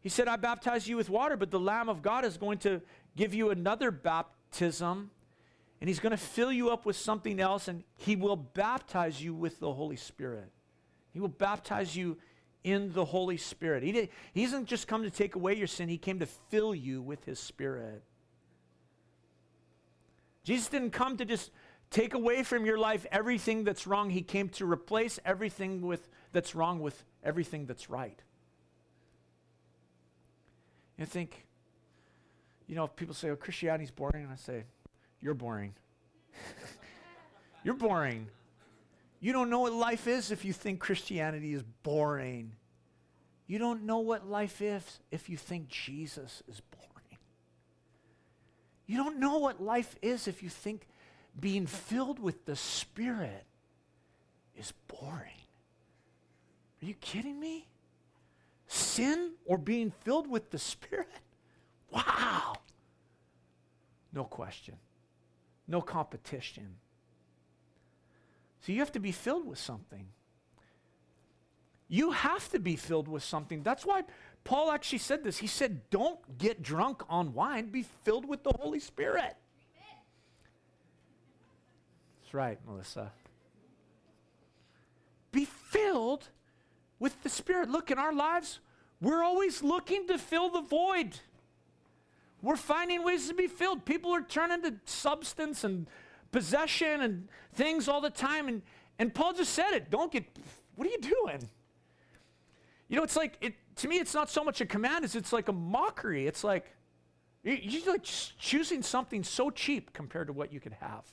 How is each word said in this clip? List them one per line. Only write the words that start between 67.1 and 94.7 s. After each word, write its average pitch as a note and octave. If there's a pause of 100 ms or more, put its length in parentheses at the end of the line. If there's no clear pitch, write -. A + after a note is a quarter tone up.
So -
you A3
have C#4+
to B3+
be F#3+
filled D4
with D#3+
something. G2 (1800)
You C4+
have E4
to -
be F3
filled D#3
with D#3
something. D3+
That's A3+
why G4 (400)
Paul D4+
actually C#4+
said -
this. G3+
He G#3
said, G#3
"Don't A3+
get G#3
drunk E3
on E3
wine. A3
Be A#3
filled A#3
with C#4+
the C#4
Holy D4+
Spirit." - (2750)
That's -
right, B2+
Melissa. G#2+ (2250)
Be C#4
filled D4 (680)
with -
the D4+
Spirit. F4+
Look, D#4
in B3+
our D4+
lives, D#4 (420)
we're D#4
always F4+
looking F4+
to F4+
fill F4
the E4+
void. D#4+ (1200)
We're C4
finding F4
ways F4
to E4
be F4+
filled. F4+
People E4+
are E4+
turning E4+
to C4+